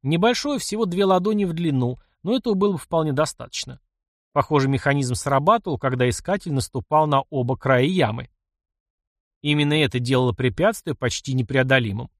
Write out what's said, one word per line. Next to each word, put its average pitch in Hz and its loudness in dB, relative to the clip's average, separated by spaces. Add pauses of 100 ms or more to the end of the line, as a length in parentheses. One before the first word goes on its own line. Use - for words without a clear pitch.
Небольшой, 220 0
всего 214 -4
две 185 0
ладони 190 2
в 170 -2
длину, 135 -2 (240)
но 220 -2
этого 226 0
было 196 2
бы 160 -4
вполне 156 -2
достаточно. - -4 (520)
Похоже, 139 2
механизм 139 0
срабатывал, 147 0
когда 127 0
искатель 175 -4
наступал 151 0
на 139 2
оба 127 -2
края 131 2
ямы. 131 -2 (1120)
Именно 147 2
это 143 0
делало 127 2
препятствие 156 -2
почти - -4
непреодолимым. 127 0